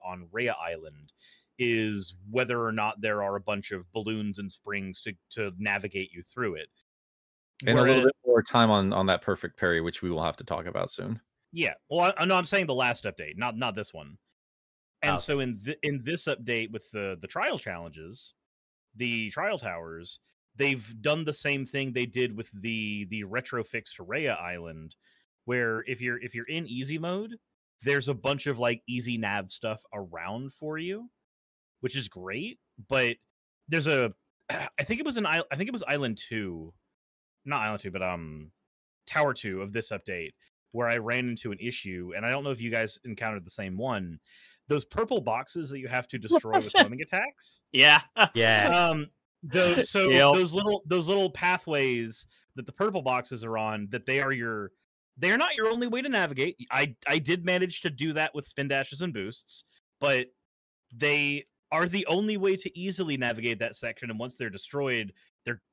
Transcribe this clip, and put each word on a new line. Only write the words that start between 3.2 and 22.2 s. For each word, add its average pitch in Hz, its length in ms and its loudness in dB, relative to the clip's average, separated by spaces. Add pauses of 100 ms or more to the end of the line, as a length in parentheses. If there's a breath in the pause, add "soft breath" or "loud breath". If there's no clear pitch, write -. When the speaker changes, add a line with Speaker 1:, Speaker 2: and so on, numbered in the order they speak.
Speaker 1:
are 98 120 0
a 98 60 -4
bunch 101 300 -4
of 90 200 -8
balloons 107 480 -4
and 98 120 -8
springs 98 500 -8
to, 107 120 -8 (180)
to 104 260 -4
navigate 101 540 -2
you 85 120 -14
through 107 320 -4
it. 78 140 -10 (960)
Speaker 2:
And 120 120 6
a 123 40 8
little 131 140 8
Speaker 1:
Whereas 127 100 6
Speaker 2:
bit 139 100 6 (120)
more 117 160 8
time 117 260 6
on, 101 240 6
on 95 140 4
that 90 160 4
perfect - 360 -4
parry, 85 220 4
which 85 200 -4
we 90 100 -2
will 80 120 0
have 80 140 -2
to - 60 -16
talk 82 240 -6
about - 240 -2
soon. 107 280 -6 (320)
Speaker 1:
Yeah. 151 220 -2 (160)
Well, 175 280 4
I, 160 40 -2
I 170 40 4
know 190 100 4
I'm 180 100 2
saying 190 220 2
the 135 80 0
last 123 300 0
update, 82 320 -8
not, 113 200 -4
not 120 160 -2
this 101 180 -8
one. 76 260 -14 (840)
And 120 140 2
Speaker 3:
Oh. - 20 -2
Speaker 1:
so 143 220 0
in 123 180 -2
th-, 127 240 -8
in 143 220 -2
this 160 220 -4
update 113 460 -2
with - 200 -12
the, 98 280 -4
the 95 80 -12
trial 233 300 -2
challenges, 82 800 -12 (600)
the 113 360 -2
trial 190 260 -2
towers, 85 600 -10 (380)
they've 123 440 0
done 151 220 0
the 151 100 -2
same 139 320 -2
thing 135 260 -4
they 123 140 0
did 123 320 -2